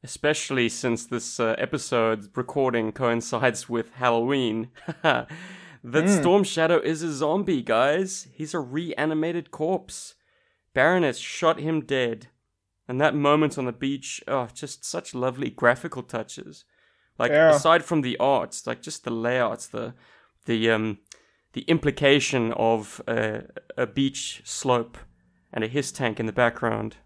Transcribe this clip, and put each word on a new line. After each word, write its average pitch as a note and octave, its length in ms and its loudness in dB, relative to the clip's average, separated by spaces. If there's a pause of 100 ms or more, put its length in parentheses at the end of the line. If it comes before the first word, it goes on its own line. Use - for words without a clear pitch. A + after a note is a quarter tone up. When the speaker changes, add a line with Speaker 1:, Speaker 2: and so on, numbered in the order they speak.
Speaker 1:
especially C3+ 640 0
since A#2 360 -2
this, - 340 -8
uh, A2+ 200 0
episode A2+ 760 0
recording B2 560 0
coincides A#2 760 -2
with A#2 240 -4
Halloween. A#2+ 760 0 (340)
<laughs> B2 240 2 (600)
That D3+ 180 2
Speaker 2:
Mm. G3 140 4
Speaker 1:
Storm F3+ 240 4
Shadow E3 360 2
is D#3 240 -2
a D#3+ 100 -4
zombie, D#3 480 0
guys. C#3+ 720 0
He's D#3 220 -8
a F3 40 -2
reanimated D#3 920 -4
corpse. - 640 -6 (580)
Baroness D#3 460 2
shot - 400 0
him D#3 220 -2
dead. A#2+ 440 -2 (600)
And C3 120 -4
that D3 140 4
moment D3 460 4
on C3 60 -2
the B2 60 -4
beach, C3+ 560 -6
oh, B2+ 240 -2
just - 320 -14
such - 300 -8
lovely B2+ 380 -4
graphical B2+ 500 2
touches. - 640 -12 (540)
Like, A#2+ 100 2
Speaker 2:
Yeah. D#3 220 8
Speaker 1:
aside D#3+ 340 6
from D#3 160 0
the B2+ 160 -2
art, C3 480 0
like, A#2 160 -6
just - 220 -12
the A#2+ 80 -6
layouts, A#2 560 -2
the, A2+ 260 -10 (540)
the, A2+ 240 2
um, G#2+ 260 0 (560)
the - 140 -8
implication C#3 880 4
of A2+ 540 0
a, A2+ 360 -2 (340)
a B2+ 80 2
beach - 580 -4
slope B2 540 -2 (560)
and A2 100 -2
a A2 40 -2
hiss C#3 240 -2
tank A#2 280 -4
in A2+ 60 -2
the A2 80 -4
background. A2+ 640 0 (100)